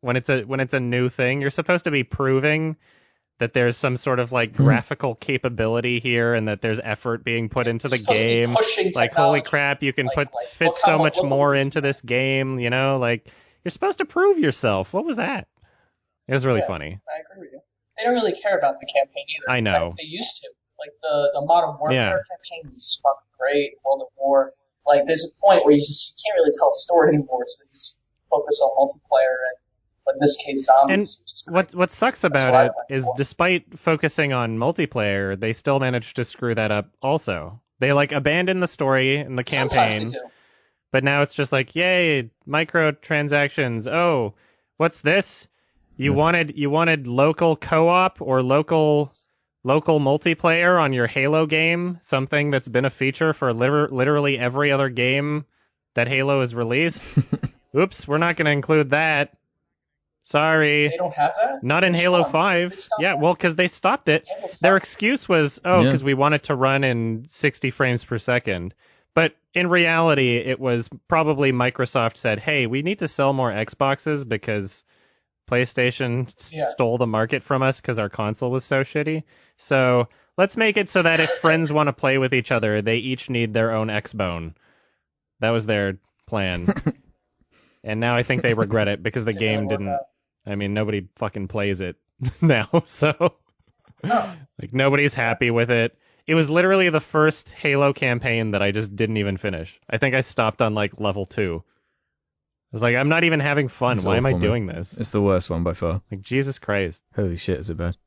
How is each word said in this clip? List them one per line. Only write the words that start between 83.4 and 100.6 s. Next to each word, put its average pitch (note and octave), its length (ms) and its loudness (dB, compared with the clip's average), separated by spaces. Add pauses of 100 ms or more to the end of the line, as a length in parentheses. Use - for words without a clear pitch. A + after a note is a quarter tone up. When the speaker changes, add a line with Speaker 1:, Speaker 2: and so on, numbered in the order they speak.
Speaker 1:
their A2+ 200 0
own A2 160 -2
Xbone." F#2 680 -6 (840)
That A2 100 0
was A2+ 160 -2
their G2+ 320 0 (280)
plan. F#2 420 -4
Speaker 2:
<laughs> - 360 -4 (760)
Speaker 1:
And G#2+ 160 -6
now A#2 160 0
I A#2+ 100 2
think B2+ 180 -2
they A#2+ 100 2
regret G#2+ 360 0
it G2+ 140 -4
because A2 220 -4
the A2+ 80 -2
Speaker 3:
Didn't G2+ 100 -4
really G#2+ 140 0
Speaker 1:
game G#2+ 80 -2
Speaker 3:
work G2 140 -6
Speaker 1:
didn't, G2 100 -6
Speaker 3:
out. A#2 120 -4 (460)
Speaker 1:
I G#2 80 -8
mean, G2+ 200 -4
nobody G#2 420 -4
fucking G2+ 320 -8
plays G2+ 320 -4
it F2+ 160 -8 (240)
<laughs> B2+ 220 -4
now, B2 260 4 (160)
so - 300 -2 (920)
Speaker 3:
No. G3 280 -2 (280)
Speaker 1:
like, G#2 140 -14
nobody's C#3 400 2
happy A#2 360 0
with A#2 200 0
it. A#2 260 0 (300)
It D#3 80 0
was D#3 160 2
literally F#3 400 4
the D#3 100 0
first D3+ 480 0
Halo C#3 460 0
campaign A#2 560 -2
that G2+ 100 0
I G2+ 120 2
just G#2 220 -4
didn't A2 220 -2
even G2+ 220 -2
finish. F2 500 -8
I A2+ 80 -6
think B2+ 180 0
I C3 60 2
stopped A2+ 400 -2